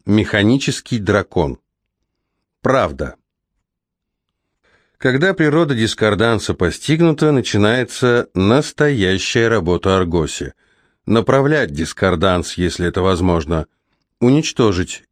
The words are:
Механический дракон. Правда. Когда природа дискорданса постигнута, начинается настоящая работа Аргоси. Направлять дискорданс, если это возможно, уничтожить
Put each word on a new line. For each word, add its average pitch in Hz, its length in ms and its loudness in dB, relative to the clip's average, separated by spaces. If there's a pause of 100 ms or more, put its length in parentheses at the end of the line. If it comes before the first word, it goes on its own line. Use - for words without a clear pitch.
Механический 107 880 0
дракон. 95 640 -2 (1040)
Правда. 82 520 -2 (1800)
Когда 143 380 0
природа 151 400 2
дискорданса 110 800 0
постигнута, 151 760 0
начинается 120 1000 0
настоящая 117 1160 0
работа 95 460 0
Аргоси. 82 580 -2 (520)
Направлять 131 680 0
дискорданс, 87 840 -2
если 87 300 -2
это 90 160 -2
возможно, 85 640 0 (520)
уничтожить 120 920 0